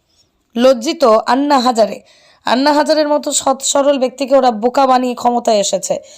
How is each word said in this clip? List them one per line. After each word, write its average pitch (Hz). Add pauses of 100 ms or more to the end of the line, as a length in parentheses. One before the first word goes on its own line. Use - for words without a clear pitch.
(580)
লজ্জিত 262
আন্না 254
হাজারে। 226 (440)
আন্না 269
হাজারের 294
মতো 294
সৎ 269
সরল 277
ব্যক্তিকে 254
ওরা 254
বোকা 247
বানিয়ে 254
ক্ষমতায় 233
এসেছে। 190 (180)